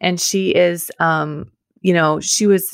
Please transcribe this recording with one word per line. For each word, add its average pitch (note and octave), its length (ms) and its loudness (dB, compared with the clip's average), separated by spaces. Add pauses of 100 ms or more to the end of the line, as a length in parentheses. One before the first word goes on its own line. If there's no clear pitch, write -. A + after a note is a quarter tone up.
And F3+ 200 -2
she F#3+ 300 -2
is, F3 480 0
um, D#3 520 -2 (300)
you F#3 120 2
know, D#3 260 2
she - 260 -2
was F#3+ 280 2